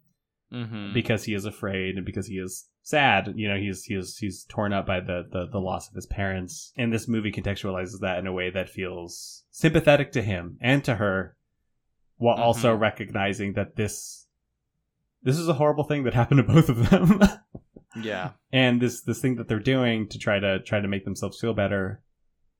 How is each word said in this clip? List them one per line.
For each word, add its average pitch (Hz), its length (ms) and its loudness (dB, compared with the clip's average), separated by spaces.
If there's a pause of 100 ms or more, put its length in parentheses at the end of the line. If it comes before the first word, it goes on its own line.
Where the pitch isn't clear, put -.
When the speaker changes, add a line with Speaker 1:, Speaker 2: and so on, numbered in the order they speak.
(520)
Speaker 1:
Mm-hmm. 110 420 -8
Speaker 2:
because 117 280 0
he 107 120 -4
is 98 100 -4
afraid 95 520 -4
and 92 100 -6
because 98 200 -6
he 95 120 -8
is 92 280 -10 (160)
sad. 104 540 2
You 107 120 -4
know, 101 100 -2
he's, 98 260 -6
he 101 100 -6
is, 90 220 -8
he's 98 320 -8
torn 104 240 -2
up 98 140 -2
by 92 120 0
the, 90 320 -6
the, 90 220 -6
the 101 80 -4
loss 92 300 -6
of - 40 -18
his 92 120 -12
parents. 95 720 -6
And 120 140 -2
this 110 160 -2
movie 107 240 -2
contextualizes 98 720 -6
that 92 180 -2
in 92 80 -6
a 92 60 -4
way 90 180 -2
that 92 200 -4
feels 90 800 -10
sympathetic 151 640 4
to 120 100 0
him 90 400 -4
and 135 220 4
to 127 100 2
her, 95 420 0 (800)
while 117 240 4
also 117 320 4
Speaker 1:
Mm-hmm. 107 100 0
Speaker 2:
recognizing 101 720 -2
that 101 220 -4
this, - 500 -6 (960)
this 131 140 2
is 165 120 -2
a 170 40 6
horrible 147 320 2
thing 143 200 -2
that 120 100 0
happened 127 240 4
to 127 120 6
both 156 200 8
of 120 180 2
them. 185 380 6
<laughs> - 40 8 (720)
Speaker 1:
Yeah. 95 280 -4 (220)
Speaker 2:
And 123 280 4
this, 123 220 0
this 117 180 -4
thing 127 160 0
that 117 120 -8
they're 110 100 0
doing 117 520 0
to 110 80 -12
try 104 200 0
to, 95 220 0
try 104 200 -2
to 101 80 -2
make 98 160 -4
themselves 98 360 -6
feel 117 120 -2
better 101 480 -2 (600)